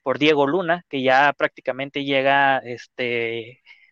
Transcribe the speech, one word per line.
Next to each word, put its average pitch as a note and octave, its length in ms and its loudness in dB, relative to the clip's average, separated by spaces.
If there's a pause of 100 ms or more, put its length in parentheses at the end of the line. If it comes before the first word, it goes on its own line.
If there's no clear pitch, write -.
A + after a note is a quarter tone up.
por B2+ 160 -2
Diego D3 280 4
Luna, F3 420 -2
que C3+ 140 -6
ya C3 340 4
prácticamente C#3 680 -6
llega, C#3 540 2
este... A#2 1000 -6 (320)